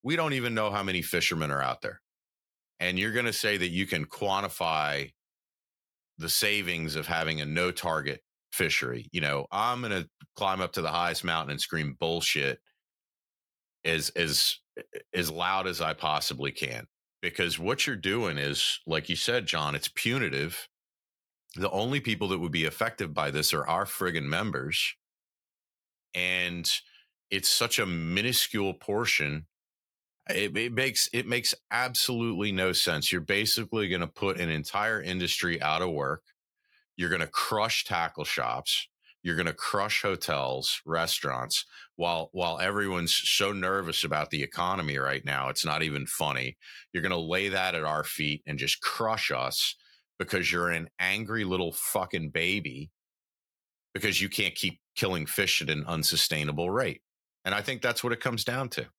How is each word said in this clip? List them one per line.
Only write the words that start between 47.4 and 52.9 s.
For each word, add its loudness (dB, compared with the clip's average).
that 0
at -2
our 0
feet -2
and -4
just 0
crush 0
us 0
because 0
you're 2
an -2
angry 0
little 0
fucking -2
baby -2